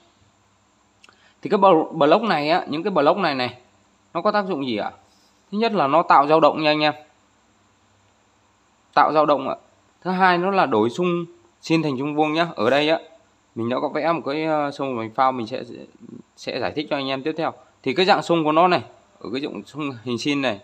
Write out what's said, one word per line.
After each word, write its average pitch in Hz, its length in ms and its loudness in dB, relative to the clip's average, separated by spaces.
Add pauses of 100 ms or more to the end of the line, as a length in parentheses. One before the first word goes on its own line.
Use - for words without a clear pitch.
(1400)
Thì 147 80 -8
cái 196 100 2
blo-, 180 380 6
block 165 260 4
này 156 260 0
á, 170 180 2
những 151 160 -6
cái 202 80 -4
block 160 280 2
này 160 160 0
này, 123 220 -4 (560)
nó 170 80 -6
có 208 100 0
tác 208 140 -2
dụng 156 200 -4
gì 117 120 -4
ạ? 98 140 -6 (600)
Thứ 196 60 -6
nhất 220 160 -2
là 160 140 2
nó 151 160 4
tạo 147 240 4
dao 160 120 6
động 147 220 4
nha 151 100 2
anh 151 80 0
em. 151 140 0 (2000)
Tạo 139 200 4
dao 151 120 4
động 135 240 0
ạ. - 60 -4 (460)
Thứ 175 100 -6
hai 185 260 4
nó 180 140 -2
là 190 140 2
đổi 113 240 2
xung 175 360 -2 (360)
xin 165 220 0
thành 143 140 -4
xung 147 180 -6
vuông 151 180 0
nhá. 165 220 0
Ở 107 140 2
đây 147 200 2
á, 160 100 2 (560)
mình 113 140 -4
đã 127 120 -2
có 143 80 -4
vẽ 156 220 -2
một 160 140 -2
cái, 147 180 -4
ờ, 151 280 -2
xung 135 240 -6
mạch 110 200 -6
phao, 131 160 2
mình 123 160 -6
sẽ, 123 160 -10 (720)
sẽ - 240 -8
giải 98 160 -4
thích 151 140 -6
cho 156 60 -2
anh 139 120 -6
em 135 160 -6
tiếp 156 140 -4
theo. 151 160 -4 (300)
Thì 135 100 -2
cái 185 120 0
dạng 180 160 0
xung 170 220 -2
của 151 80 -2
nó 165 160 4
này, 170 140 0 (380)
ở - 140 -12
cái 131 80 -4
dạng 110 240 -10
xung 143 260 -10 (120)
hình 123 140 -4
xin 143 240 -2
này 117 220 -4